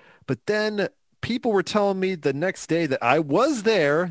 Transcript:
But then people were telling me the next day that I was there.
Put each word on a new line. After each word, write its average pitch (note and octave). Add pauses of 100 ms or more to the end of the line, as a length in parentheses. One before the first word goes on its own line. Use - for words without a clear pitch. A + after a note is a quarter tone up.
(260)
But -
then G#3+ (320)
people A#3
were F#3+
telling G3+
me F#3+
the D3
next F3
day E3
that C3
I B2+
was G3+
there. F3